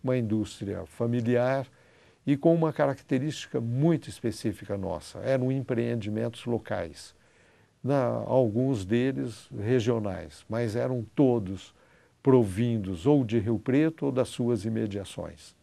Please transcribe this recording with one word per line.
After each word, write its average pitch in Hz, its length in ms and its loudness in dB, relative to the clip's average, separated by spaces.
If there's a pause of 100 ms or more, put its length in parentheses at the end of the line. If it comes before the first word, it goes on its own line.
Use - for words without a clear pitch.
uma 127 140 0
indústria 104 680 -2
familiar 120 800 0 (600)
e 139 100 2
com 165 180 6
uma 160 200 2
característica 139 840 0
muito 135 480 0
específica 104 680 -6
nossa, 90 420 -6
eram 127 340 0
empreendimentos 117 920 -4
locais, 98 680 -6 (680)
na, 131 220 2
alguns 117 800 0
deles 123 640 -2 (100)
regionais, 104 880 -2
mas 113 300 -4
eram 127 380 -2
todos 113 600 2 (480)
provindos 107 840 2
ou 143 180 6
de 113 140 0
Rio 110 200 0
Preto 143 480 0
ou 139 60 0
das 123 160 0
suas 117 360 -2
imediações. 101 1000 -6